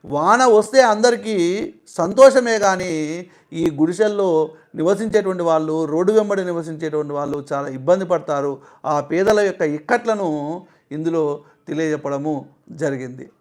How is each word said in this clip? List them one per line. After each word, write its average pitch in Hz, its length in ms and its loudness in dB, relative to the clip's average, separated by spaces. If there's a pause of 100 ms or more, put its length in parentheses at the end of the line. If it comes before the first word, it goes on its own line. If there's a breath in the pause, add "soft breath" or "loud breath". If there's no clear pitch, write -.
వాన 180 400 2
వస్తే 220 360 6
అందరికీ 214 920 2 (140)
సంతోషమే, 233 720 4
కానీ 175 640 -2 (280 soft breath)
ఈ 165 200 0
గుడిసెల్లో 170 800 0 (240 loud breath)
నివసించేటువంటి 190 680 0
వాళ్ళు, 160 420 0
రోడ్డు 175 280 0
వెంబడి 202 320 2
నివసించేటువంటి 156 680 -6
వాళ్ళు 143 400 -6
చాలా 139 140 -4
ఇబ్బంది 147 380 0
పడతారు. 143 560 -4 (240 soft breath)
ఆ 147 140 -2
పేదల 190 400 0
యొక్క 190 220 0
ఇక్కట్లను 165 1000 -4 (300 soft breath)
ఇందులో 156 500 -2 (260 soft breath)
తెలియజెప్పడము 147 800 -4 (260)
జరిగింది. 135 680 -8